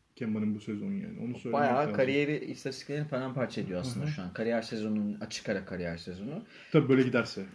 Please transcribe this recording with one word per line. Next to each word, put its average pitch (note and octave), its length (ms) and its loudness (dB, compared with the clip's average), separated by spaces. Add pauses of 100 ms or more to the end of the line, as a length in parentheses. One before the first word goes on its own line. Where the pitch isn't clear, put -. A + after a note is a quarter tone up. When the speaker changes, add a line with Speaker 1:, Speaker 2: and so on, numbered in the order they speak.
(160)
Speaker 1:
Kemba'nın G#2+ 380 0
bu G#2 60 -4
sezon G#2 320 -4
yani. - 320 -6
Onu A#2+ 140 -4
söylemek A#2+ 140 -4
Speaker 2:
Bayağı C#3 240 4
Speaker 1:
lazım. C#3 180 2
Speaker 2:
kariyeri C#3+ 500 2
istatistiklerini C#3+ 640 -6
paramparça B2+ 520 -2
ediyor F#2 200 -2
aslında B2+ 260 -2
Speaker 1:
Hı D3+ 40 0
hı. - 40 0
Speaker 2:
şu F#2+ 80 -6
an. F2+ 100 -6
Kariyer A#2 300 0
sezonunun, G#2+ 580 -2
açık - 280 -6
ara F#2+ 160 -2
kariyer F2 320 -4
sezonu. G#2 460 -8 (300)
Speaker 1:
Tabii D3+ 160 8
böyle C3 140 8
giderse A#2+ 400 2 (120)